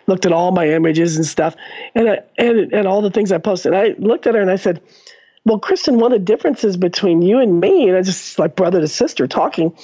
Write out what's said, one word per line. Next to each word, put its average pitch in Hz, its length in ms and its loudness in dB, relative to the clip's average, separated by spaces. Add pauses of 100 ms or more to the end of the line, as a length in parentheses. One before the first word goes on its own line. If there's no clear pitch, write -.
looked 185 180 0
at 175 80 2
all 175 200 0
my 175 160 2
images 165 480 0
and 160 100 -2
stuff, 160 300 -2 (380)
and, 226 140 2
uh, 208 80 0 (220)
and, 233 340 0
and 208 140 0
all 196 140 0
the 208 100 -2
things 202 220 0
I 170 60 0
posted. 175 360 -2
I 202 240 0
looked 233 300 0
at 233 60 2
her 220 60 0
and 190 100 0
I 190 60 0
said, 185 240 -2 (640)
"Well, 214 140 2
Kristen, 294 400 0
one 233 140 2
of 220 80 2
the 185 40 -6
differences 214 520 0
between 175 460 0
you 208 180 4
and 196 200 2
me," 247 280 4
and 185 80 2
I 185 60 2
just, - 360 -8
like, 165 160 -2
brother 180 260 0
to 156 60 0
sister 143 400 -2
talking, 165 580 -2